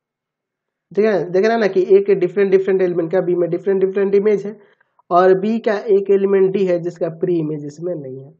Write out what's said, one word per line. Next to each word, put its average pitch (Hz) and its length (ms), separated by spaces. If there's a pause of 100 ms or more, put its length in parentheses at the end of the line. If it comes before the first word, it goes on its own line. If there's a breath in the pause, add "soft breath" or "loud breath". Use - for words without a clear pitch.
(920)
ठीक 196 120
है, 180 260
देख 190 140
रहे 220 80
हैं 233 80
ना 208 60
कि 190 200
ए 202 160
के 202 140
different 180 340
different 190 320
element 165 300
का 185 80
B 175 140
में 170 160
different 190 300
different 196 340
image 202 320
है 214 80 (560 soft breath)
और 180 300
B 220 200
का 226 120 (160)
एक 196 220
एलिमेंट 196 420
D 202 140
है 175 140
जिसका 170 360
pre 175 220
इमेज 151 280
इसमें 165 280
नहीं 135 240
है। 139 220